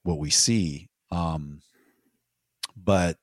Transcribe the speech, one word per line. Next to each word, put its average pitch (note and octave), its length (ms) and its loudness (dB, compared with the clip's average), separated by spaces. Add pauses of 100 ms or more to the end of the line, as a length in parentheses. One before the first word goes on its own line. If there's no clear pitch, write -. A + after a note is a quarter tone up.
what E2 140 0
we D2 120 -6
see. E2+ 580 2 (220)
Um, D#2+ 500 -4 (1160)
but F2+ 460 2